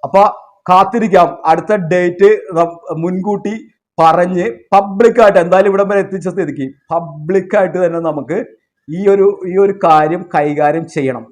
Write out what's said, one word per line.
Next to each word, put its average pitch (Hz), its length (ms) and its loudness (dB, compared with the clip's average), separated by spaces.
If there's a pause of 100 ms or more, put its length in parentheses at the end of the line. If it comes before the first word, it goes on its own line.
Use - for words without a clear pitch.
അപ്പൊ 196 160 4 (480)
കാത്തിരിക്കാം. 190 580 2 (220)
അടുത്ത 170 240 0 (180)
ഡേറ്റ് 180 380 2 (260)
നം-, 170 220 -2 (240)
മുൻകൂട്ടി 190 500 -4 (480)
പറഞ്ഞ് 175 460 2 (260)
പബ്ലിക്കായിട്ട്, 214 720 4
എന്തായാലും 190 260 2
ഇവിടം 196 220 -2
വരെ 196 120 0
എത്തിച്ച 185 300 -10
സ്ഥിതിക്ക് 143 320 -6 (240)
പബ്ലിക്കായിട്ട് 170 920 -2
തന്നെ 170 240 -2
നമുക്ക് 147 300 -6 (480)
ഈ 170 140 -10 (100)
ഒരു, 196 140 4 (260)
ഈ - 20 -8 (100)
ഒരു 196 100 0 (100)
കാര്യം 160 380 2 (140)
കൈകാര്യം 147 580 -2
ചെയ്യണം 127 380 -4